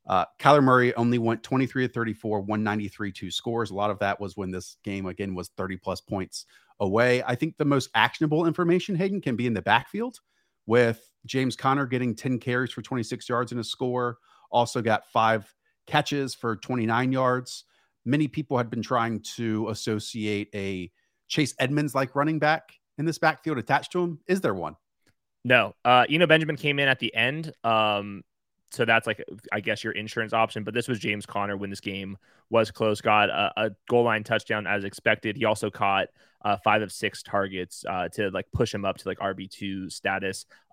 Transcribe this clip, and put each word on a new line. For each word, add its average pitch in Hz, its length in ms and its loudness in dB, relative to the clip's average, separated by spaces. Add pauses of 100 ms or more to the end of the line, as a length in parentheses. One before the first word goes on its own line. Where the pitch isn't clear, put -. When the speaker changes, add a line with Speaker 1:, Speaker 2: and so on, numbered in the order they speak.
Speaker 1:
Uh, 92 200 2 (140)
Kyler 143 240 8
Murray 123 300 6
only 120 240 2
went 113 240 0
twenty-three 131 440 0
of 117 60 -4
thirty-four, 110 500 -4
one 107 220 -2
ninety-three, 104 480 -4
two 95 200 -10
scores. 117 400 -4
A 95 40 -8
lot 101 140 0
of 98 80 -2
that 98 220 0
was 98 180 -8
when 92 140 -4
this - 320 -10
game, 98 240 -6
again, 98 260 -6
was 90 240 -8
thirty 95 180 -4
plus 90 260 -6
points - 440 -8 (340)
away. 117 440 2
I 123 100 -2
think 156 240 -4
the 151 80 0
most 143 300 2
actionable 151 500 4
information, 180 500 0
Hayden, 190 240 0
can 127 160 -2
be 123 120 0
in 117 60 0
the 92 100 -2
backfield 202 560 0 (480)
with 117 440 4 (140)
James 131 320 -2
Conner 135 300 2
getting 123 280 0
ten 131 240 -2
carries 123 320 -2
for 117 100 -12
twenty-six 120 460 -6
yards 123 240 -2
and 123 80 -6
a 110 60 -4
score. 123 520 -4 (320)
Also 120 320 0
got 107 300 0
five 110 420 2 (340)
catches 143 460 0
for 113 220 -4
twenty-nine 123 560 0
yards. 127 540 0 (400)
Many 143 240 2
people 139 260 -4
had 117 140 0
been 113 140 -4
trying 117 360 0 (160)
to 110 320 -2
associate 107 880 -4
a 98 340 -6 (380)
Chase 151 320 0
Edmonds-like 139 560 0
running 151 240 0
back 151 380 0 (200)
in - 80 -4
this 160 120 -2
backfield 156 400 0
attached 135 360 0
to 180 80 0
him? 175 260 -4
Is 190 140 2
there 123 120 2
one? 80 220 -6 (680)
Speaker 2:
No. 120 320 4 (100)
Uh, 123 240 8
Eno 160 180 4
Benjamin 156 280 4
came 143 240 -2
in 143 80 2
at 131 120 2
the 117 140 -6
end. 143 400 -2 (100)
Um, 104 600 0 (480)
so 123 120 -2
that's, 113 240 4
like, 107 160 -4 (280)
I 107 100 -2
guess, 107 220 -4
your 113 100 -4
insurance 107 400 -6
option. 113 320 0
But 107 80 -6
this 120 160 -2
was 113 100 -2
James 104 260 -4
Conner 101 300 -4
when 98 140 -6
this 95 100 -10
game 98 380 -8 (320)
was 113 200 4
close. 107 300 0
Got 107 300 4
a, 98 260 0
a 110 160 -2 (160)
goal 120 160 4
line 110 220 0
touchdown 107 420 -2
as 101 160 -2
expected. 107 540 0
He 110 80 0
also 107 240 0
caught, 98 400 0 (340)
uh, 104 200 2
five 107 180 4
of 98 100 -6
six - 320 -6
targets, 95 640 -4
uh, 90 200 -2
to, 101 220 -2
like, 98 200 -4
push - 220 -2
him 101 100 -6
up 95 140 -2
to, - 100 -12
like, 95 140 -4
R 95 120 -2
B 95 140 -12
two 95 420 -10
status. 95 560 -4 (280)